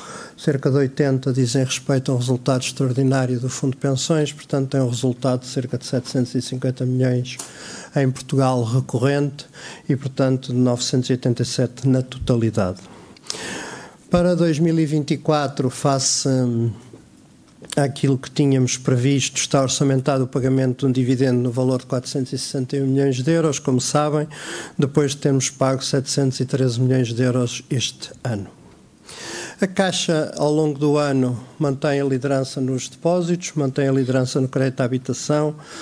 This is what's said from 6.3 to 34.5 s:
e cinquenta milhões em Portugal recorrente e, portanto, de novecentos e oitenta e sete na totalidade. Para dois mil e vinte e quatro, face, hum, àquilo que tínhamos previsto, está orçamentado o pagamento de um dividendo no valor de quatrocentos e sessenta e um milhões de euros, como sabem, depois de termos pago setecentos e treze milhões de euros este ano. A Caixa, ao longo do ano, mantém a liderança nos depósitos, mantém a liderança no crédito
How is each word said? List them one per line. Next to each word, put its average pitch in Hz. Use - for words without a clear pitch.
e 127
cinquenta 131
milhões 127
em 135
Portugal 131
recorrente 135
e, 143
portanto, 131
de 123
novecentos 123
e 135
oitenta 123
e -
sete 120
na 127
totalidade. 110
Para 175
dois 160
mil 165
e 160
vinte 147
e 143
quatro, 143
face, 139
hum, 123
àquilo 139
que -
tínhamos 135
previsto, 135
está -
orçamentado 135
o -
pagamento 131
de 139
um 131
dividendo 127
no 123
valor 127
de 127
quatrocentos 131
e 131
sessenta 131
e 139
um 135
milhões 135
de 156
euros, 160
como 127
sabem, 151
depois 139
de 143
termos 139
pago 131
setecentos 135
e 127
treze 127
milhões 127
de 117
euros 123
este -
ano. 101
A 190
Caixa, 180
ao 147
longo 151
do 147
ano, 131
mantém 139
a -
liderança 135
nos 131
depósitos, 175
mantém 139
a 135
liderança 131
no 131
crédito 131